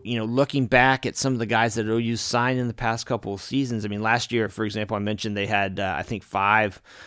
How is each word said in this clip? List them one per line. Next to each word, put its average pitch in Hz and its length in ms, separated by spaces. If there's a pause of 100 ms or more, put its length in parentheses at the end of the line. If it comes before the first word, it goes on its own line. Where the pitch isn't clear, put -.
you 117 120
know, 110 60
looking 131 440
back 131 380
at - 120
some 131 160
of 123 60
the 117 60
guys 110 300
that 110 140
O 113 80
U 117 180
signed 120 420
in 123 120
the 113 40
past 117 320
couple 101 280
of 95 80
seasons, 120 420
I 104 60
mean, 104 120
last 113 300
year, 113 160
for 110 160
example, 107 320
I 101 60
mentioned 104 340
they 101 100
had, 98 320
uh, 95 200
I 76 60
think, 107 200
five 101 580 (260)